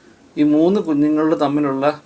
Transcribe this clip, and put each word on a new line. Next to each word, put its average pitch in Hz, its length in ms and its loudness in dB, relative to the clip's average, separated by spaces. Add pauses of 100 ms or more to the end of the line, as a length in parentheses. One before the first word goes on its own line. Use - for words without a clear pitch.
(380)
ഈ 151 60 0
മൂന്ന് 160 380 2
കുഞ്ഞുങ്ങൾ 156 540 0
തമ്മിലുള്ള 143 720 -2